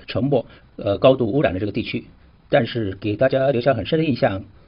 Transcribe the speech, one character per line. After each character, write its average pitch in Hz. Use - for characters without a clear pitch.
沉 107
没， 135
呃， 101
高 113
度 123
污 139
染 95
的 95
这 104
个 101
地 110
区。 -
但 131
是 104
给 104
大 131
家 135
留 120
下 135
很 107
深 165
的 160
印 143
象 101